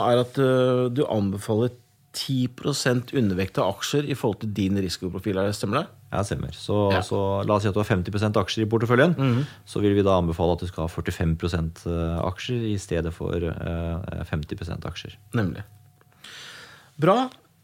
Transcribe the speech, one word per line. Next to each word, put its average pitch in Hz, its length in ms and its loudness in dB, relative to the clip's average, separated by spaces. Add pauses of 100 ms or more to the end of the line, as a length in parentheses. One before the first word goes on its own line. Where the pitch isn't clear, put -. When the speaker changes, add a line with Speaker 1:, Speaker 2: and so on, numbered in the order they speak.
Speaker 1:
er 120 180 4
at, 123 180 -2
eh, 127 520 4
du 131 160 0
anbefaler 107 640 0 (480)
ti 127 300 0
prosent 123 640 0
undervekt 98 480 0
av 92 140 0
aksjer 147 340 -2
i 143 80 -2
forhold 104 220 -2
til 110 100 -4
din 101 320 2
risikoprofil, 92 560 -4
er 101 140 2
det, 104 40 -4
stemmer 117 280 -2
det? 220 40 -10 (240)
Speaker 2:
Ja, 92 120 -2
stemmer. - 320 -4
Så, 104 360 0
Speaker 1:
Ja. 92 100 2
Speaker 2:
så 98 440 -2
la 104 100 2
oss 101 80 2
si 113 40 2
at 92 80 0
du 104 40 2
har 104 60 2
femti 92 240 0
prosent 104 260 0
aksjer 110 280 0
i 104 60 0
porteføljen, 120 460 4
Speaker 1:
Mhm. 131 300 2 (220)
Speaker 2:
så - 140 -4
vil 101 120 4
vi 101 80 4
da 95 180 6
anbefale 85 340 2
at 82 60 -2
du 87 80 -6
skal 80 200 -6
ha 82 140 -8
førtifem 82 360 0
prosent, 82 480 -4
eh, 85 380 -2
aksjer 110 500 -4
i 101 40 -2
stedet 82 360 -4
for, 85 220 -6
eh, 82 880 -4
femti 78 340 -6
prosent - 240 -8
aksjer. - 320 -10 (220)
Speaker 1:
Nemlig. 98 260 -2 (1400)
Bra. 214 300 4 (340)